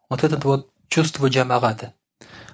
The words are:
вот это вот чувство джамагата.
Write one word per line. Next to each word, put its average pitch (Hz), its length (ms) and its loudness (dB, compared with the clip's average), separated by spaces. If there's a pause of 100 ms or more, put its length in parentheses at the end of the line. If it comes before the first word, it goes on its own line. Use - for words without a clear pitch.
(100)
вот 139 140 0
это 151 140 2
вот 139 340 -2 (160)
чувство 156 400 0
джамагата. 123 680 0 (600)